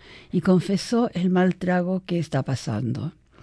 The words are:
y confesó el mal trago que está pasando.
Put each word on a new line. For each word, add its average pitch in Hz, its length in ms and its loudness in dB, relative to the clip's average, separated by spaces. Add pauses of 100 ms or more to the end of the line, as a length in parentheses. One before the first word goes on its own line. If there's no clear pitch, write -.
(320)
y 175 100 0
confesó 196 720 2
el 180 160 0
mal 180 260 4
trago 180 480 -2
que 175 140 -4
está 147 240 -2
pasando. 120 720 -4 (300)